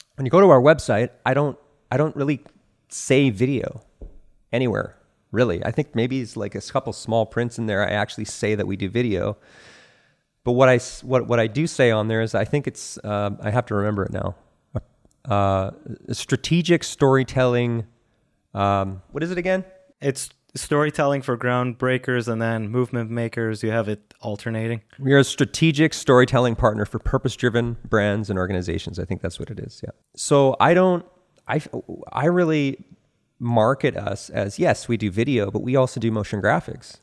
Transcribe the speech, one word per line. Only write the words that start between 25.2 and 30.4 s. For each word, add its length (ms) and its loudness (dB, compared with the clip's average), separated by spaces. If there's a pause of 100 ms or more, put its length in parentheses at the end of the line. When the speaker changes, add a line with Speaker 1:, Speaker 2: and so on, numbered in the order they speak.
Speaker 1:
strategic 720 2
storytelling 600 4
partner 300 0
for 140 -6
purpose-driven 800 -2 (120)
brands 400 0
and 80 -2
organizations. 600 -4
I 60 -6
think 160 -6
that's 180 -8
what 100 -10
it 100 -12
is. 240 -14
Yeah. 60 -10 (260)
So 440 2